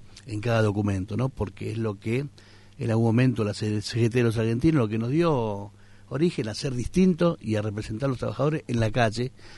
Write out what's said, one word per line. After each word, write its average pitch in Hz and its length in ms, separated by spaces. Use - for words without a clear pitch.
en 107 140
cada 113 220
documento, 101 540
¿no? 127 120
Porque 107 440
es 110 40
lo 107 220
que 120 260
en 117 120
algún 113 160
momento 113 380
la 104 80
C-, 107 300
C - 180
G 117 100
T 120 80
de 120 60
los 113 140
argentinos, 117 400
lo 113 100
que 110 100
nos 117 120
dio 117 640
origen 139 400
a 110 60
ser 135 200
distinto 175 640
y 107 180
a 104 60
representar 107 440
a 139 60
los 117 60
trabajadores 131 480
en 117 140
la 110 100
calle, 120 400